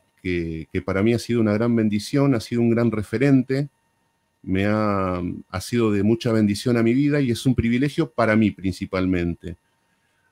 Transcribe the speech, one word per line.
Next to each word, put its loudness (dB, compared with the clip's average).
que, -4
que -4
para -2
mí 4
ha 0
sido -2
una 2
gran 0
bendición, 0
ha -2
sido -4
un 2
gran 2
referente, 0
me -2
ha, -2
ha -8
sido 0
de 0
mucha 0
bendición 0
a 2
mi 4
vida 2
y 0
es -4
un 2
privilegio 0
para 2
mí 4
principalmente. -4